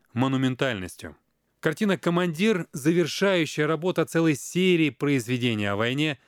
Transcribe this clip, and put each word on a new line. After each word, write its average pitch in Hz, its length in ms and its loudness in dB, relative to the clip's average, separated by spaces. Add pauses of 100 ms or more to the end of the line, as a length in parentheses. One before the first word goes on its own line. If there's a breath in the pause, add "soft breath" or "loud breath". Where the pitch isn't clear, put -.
(140 soft breath)
монументальностью. 127 1000 -2 (440)
Картина 175 380 0
«Командир» — 175 760 0
завершающая 165 920 0
работа 160 400 0
целой 165 300 2
серии 170 560 2
произведений 120 760 0
о 101 100 0
войне, 131 520 -2